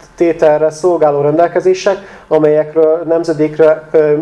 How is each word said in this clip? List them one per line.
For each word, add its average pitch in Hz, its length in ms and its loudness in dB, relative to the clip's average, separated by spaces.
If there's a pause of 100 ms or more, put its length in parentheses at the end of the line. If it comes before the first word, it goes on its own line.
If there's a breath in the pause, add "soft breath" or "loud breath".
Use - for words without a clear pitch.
(220)
tételre 156 480 0
szolgáló 156 500 0
rendelkezések, 170 760 0 (320 loud breath)
amelyekről 156 800 0
nemzedékre, 156 840 0
ö, 151 320 2